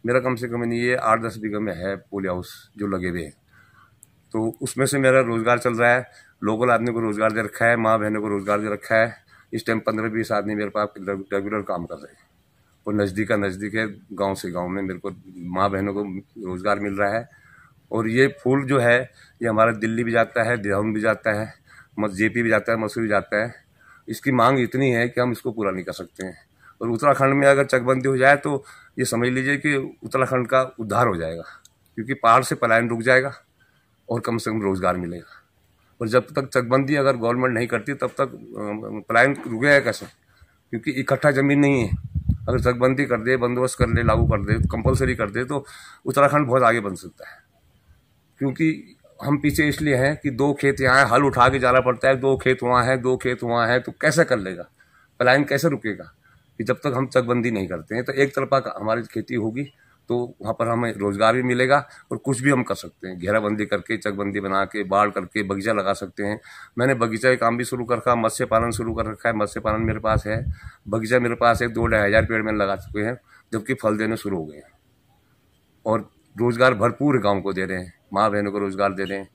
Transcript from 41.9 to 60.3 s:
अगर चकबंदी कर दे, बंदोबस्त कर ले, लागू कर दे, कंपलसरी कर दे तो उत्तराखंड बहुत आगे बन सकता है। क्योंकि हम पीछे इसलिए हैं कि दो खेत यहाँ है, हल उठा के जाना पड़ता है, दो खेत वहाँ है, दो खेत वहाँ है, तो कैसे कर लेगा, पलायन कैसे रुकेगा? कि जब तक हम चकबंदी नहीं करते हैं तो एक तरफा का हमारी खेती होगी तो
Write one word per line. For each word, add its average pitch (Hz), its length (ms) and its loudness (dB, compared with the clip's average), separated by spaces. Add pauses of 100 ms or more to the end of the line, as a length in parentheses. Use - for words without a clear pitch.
अगर 123 120 0
चकबंदी 127 460 2
कर 120 140 -2
दे, 127 160 0
बंदोबस्त 123 420 -2
कर 117 100 4
ले, 117 140 0
लागू 110 240 4
कर 101 180 0
दे, 104 100 0
कंपलसरी 127 600 0
कर 110 160 -2
दे 120 140 -4
तो 139 220 -6 (380)
उत्तराखंड 143 420 4
बहुत 127 160 4
आगे 117 180 4
बन 101 140 -6
सकता - 360 -18
है। - 160 -20 (920)
क्योंकि 156 580 -2 (260)
हम 143 160 2
पीछे 147 300 2
इसलिए 143 280 0
हैं 139 200 2
कि 143 140 -4
दो 139 240 0
खेत 139 260 0
यहाँ 131 240 6
है, 110 60 0
हल 139 140 4
उठा 127 240 6
के 135 100 2
जाना 127 220 4
पड़ता 123 280 0
है, 135 80 4
दो 131 200 2
खेत 131 260 0
वहाँ 123 220 4
है, 127 140 2
दो 127 180 0
खेत 123 260 -4
वहाँ 117 260 0
है, 123 120 2
तो - 200 -10
कैसे 156 240 2
कर 123 140 2
लेगा, 92 300 -8 (520)
पलायन 131 240 4
कैसे 139 240 0
रुकेगा? 107 360 -4 (540)
कि 113 60 -4
जब 123 120 0
तक 143 200 -4
हम 135 100 0
चकबंदी 120 440 0
नहीं 98 180 -2
करते 87 260 -8
हैं 123 100 -4
तो 135 80 -6
एक 139 240 2
तरफा 135 240 0
का - 200 -8
हमारी 110 220 -2
खेती 110 320 -8
होगी 113 300 -4 (440)
तो 120 340 -4